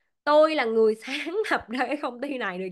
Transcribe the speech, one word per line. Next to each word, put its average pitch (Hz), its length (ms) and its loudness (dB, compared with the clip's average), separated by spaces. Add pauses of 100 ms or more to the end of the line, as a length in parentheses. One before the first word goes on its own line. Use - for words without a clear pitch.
(240)
Tôi 302 320 6
là 262 100 0
người 220 300 4
<laughs> 214 100 -20
sáng 294 320 -6 (140)
lập - 180 -2
ra 240 100 -6
cái 262 180 -2
công 247 240 -8
ty 269 160 -6
này, 196 200 -6
được 185 140 -6